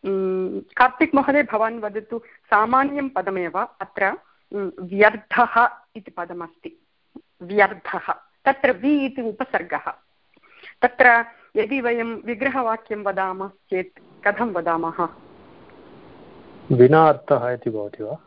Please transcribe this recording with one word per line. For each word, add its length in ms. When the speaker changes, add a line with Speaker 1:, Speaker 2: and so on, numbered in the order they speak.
Speaker 1:
हम्म, 540
कार्तिक् 380
महोदय, 280
भवान् 380
वदतु, 380
सामान्यं 880
पदमेव 500
अत्र, 460
हम्म, 760
व्यर्थः 880
इति 140
पदमस्ति, 760
व्यर्थः, 720
तत्र 280
वि 340
इति 160
उपसर्गः। 680
तत्र 420
यदि 240
वयं 260
विग्रहवाक्यं 960
वदामः 460
चेत् 500
कथं 260
वदामः? 560
Speaker 2:
विना 360
अर्थः 420
इति 200
भवति 320
वा? 240